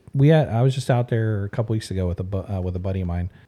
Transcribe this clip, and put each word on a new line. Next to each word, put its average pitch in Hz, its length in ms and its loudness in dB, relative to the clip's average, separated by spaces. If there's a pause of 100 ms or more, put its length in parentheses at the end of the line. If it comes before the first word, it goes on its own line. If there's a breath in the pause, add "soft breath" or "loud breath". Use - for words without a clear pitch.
(140)
we 139 140 6
had, 156 220 6
I 113 120 2
was 131 120 2
just 127 160 -8
out 123 180 2
there 110 360 0
a 101 40 -4
couple 113 240 -2
weeks 110 180 -4
ago 92 160 -2
with 85 140 -2
a 90 40 -4
bu-, 95 240 -4
uh, 98 120 -4
with 90 160 -4
a - 20 -4
buddy 95 220 -4
of 92 80 -2
mine, 87 220 -4 (180 soft breath)